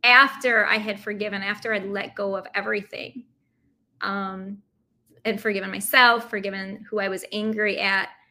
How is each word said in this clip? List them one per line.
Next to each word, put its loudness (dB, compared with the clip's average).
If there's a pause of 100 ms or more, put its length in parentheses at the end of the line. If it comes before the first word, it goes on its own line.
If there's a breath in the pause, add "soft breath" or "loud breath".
after 6
I 2
had -4
forgiven, -6
after -4
I'd -4
let -6
go -4
of -8
everything, -6 (760)
um, -6 (640)
and -2
forgiven -2
myself, 4
forgiven -8
who -2
I 0
was -4
angry 0
at. 0 (220)